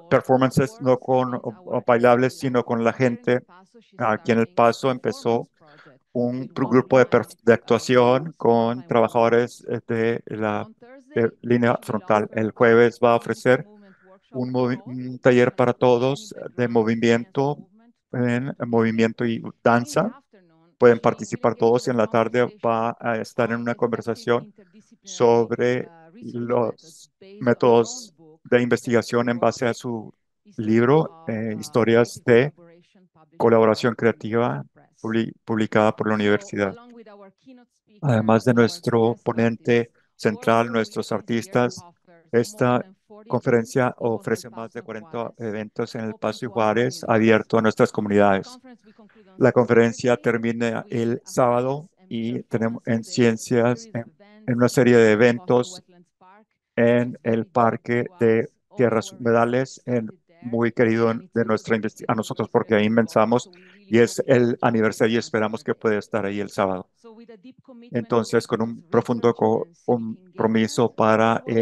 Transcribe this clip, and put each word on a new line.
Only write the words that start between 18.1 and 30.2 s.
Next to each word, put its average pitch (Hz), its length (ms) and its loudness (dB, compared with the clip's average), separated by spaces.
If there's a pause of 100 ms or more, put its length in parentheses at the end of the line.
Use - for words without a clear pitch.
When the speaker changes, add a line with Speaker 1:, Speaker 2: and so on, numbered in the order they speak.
Speaker 1:
to 131 60 -8
Speaker 2:
en 123 280 -2
Speaker 1:
participate. 127 240 -10
Speaker 2:
movimiento 113 560 0
y 113 100 -4
Speaker 1:
In 113 80 -10
the 110 80 -14 (120)
Speaker 2:
danza. 120 380 0
Speaker 1:
afternoon, - 760 -14
Speaker 2:
Pueden 120 200 6
Speaker 1:
she's 113 40 -12
Speaker 2:
participar 113 520 -2
Speaker 1:
giving 110 60 -12
Speaker 2:
todos 117 280 2
y - 20 -2
Speaker 1:
a - 20 -2
Speaker 2:
en 123 60 -2
la 107 100 2
tarde 113 340 0
Speaker 1:
conversation 120 300 -4
Speaker 2:
va 113 280 -4
a 117 180 -4
estar 110 320 -4
en 113 60 -4
Speaker 1:
on 117 60 -8
Speaker 2:
una 120 100 -6
Speaker 1:
effective 117 80 -8
Speaker 2:
conversación 117 640 -2
Speaker 1:
interdisciplinary, - 720 -20
Speaker 2:
sobre 117 640 2
Speaker 1:
uh, - 300 -18
research 139 240 -18
Speaker 2:
los 120 260 -2
Speaker 1:
methods - 580 -10
based 190 140 -20
on 202 40 -20
her 214 60 -14
Speaker 2:
métodos 120 640 2
Speaker 1:
own - 80 -20
book - 260 -20
Speaker 2:
de - 60 -20
Speaker 1:
that 123 80 2
she 123 60 2
Speaker 2:
investigación 120 640 -2
en 120 80 -2
Speaker 1:
wrote, 117 80 -2
Speaker 2:
base 117 220 -2
a 117 60 -2
su 113 400 -12 (300)